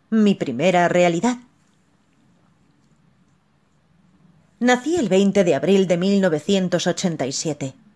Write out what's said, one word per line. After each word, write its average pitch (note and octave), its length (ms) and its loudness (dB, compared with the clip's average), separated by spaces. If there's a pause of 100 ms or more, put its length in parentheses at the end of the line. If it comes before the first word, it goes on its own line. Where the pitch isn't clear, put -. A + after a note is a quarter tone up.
Mi G#3 260 2
primera E3+ 540 0
realidad. F3 480 0 (3250)
Nací B3 360 0
el C4 120 0
veinte G3 340 4
de E3+ 120 2
abril F#3 320 2
de F3 100 0
mil G3 240 0
novecientos F3+ 680 -2
ochenta E3 400 -4
y C3+ 60 -6
siete, C#3+ 420 -8 (220)